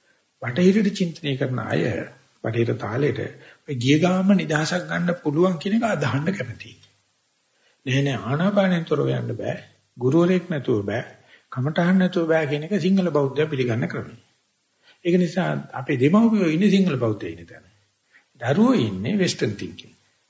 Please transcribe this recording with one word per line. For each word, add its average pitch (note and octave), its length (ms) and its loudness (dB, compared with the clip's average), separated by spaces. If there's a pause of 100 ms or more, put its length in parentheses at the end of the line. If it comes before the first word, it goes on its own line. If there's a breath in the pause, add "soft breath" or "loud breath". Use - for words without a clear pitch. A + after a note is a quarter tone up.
(420)
බටහිරට F#3 500 4
චින්තනය D3+ 440 -4
කරන B2+ 240 -2
අය A#2+ 220 -2 (560)
බටහිර A#2 380 -2
තාලෙට A#2 440 -2 (420 loud breath)
ඔය D3 120 -10
ගිය C3 240 2
ගාම F#3 340 2
නිදහසක් D#3+ 520 0
ගන්න E3+ 320 -2
පුළුවන් E3+ 420 0
කියන G3 180 -2
එක A3+ 100 0
අදහන්න D3 420 -2
කැමතියි. - 480 -8 (1120)
නෑ C3+ 160 0
නෑ C3+ 180 -2
ආනාපානෙන් F3 640 0
තොරව C#3 240 -2
යන්න A#2+ 240 -4
බෑ. G2+ 240 -6 (400)
ගුරුවරයෙක් E3+ 500 2
නැතුව B2 380 -2
බෑ. G#2 200 -4 (520 soft breath)
කමටහන් E3+ 420 2
නැතුව F3+ 300 2
බෑ D#3+ 180 2
කියන D3 180 -4
එක F3+ 120 -4
සිංහල F#3 340 2
බෞද්ධය C#3+ 360 2
පිළිගන්න C3 420 -2
ක්‍රමය. A2+ 260 -10 (880 soft breath)
ඒක F3+ 120 2
නිසා F3 320 0 (220)
අපේ C3 260 -4
දෙමව්පියෝ G3 520 4
ඉන්නේ F3+ 220 2
සිංහල F3+ 260 4
බෞද්ධයෝ G#2+ 360 -2
ඉන්න E2 140 -18
තැන. - 180 -20 (760 soft breath)
දරුවෝ F#3+ 340 4
ඉන්නේ A#2 440 0
වෙස්ටර්න් D3+ 380 -2
තින්කින්. - 360 -14 (380)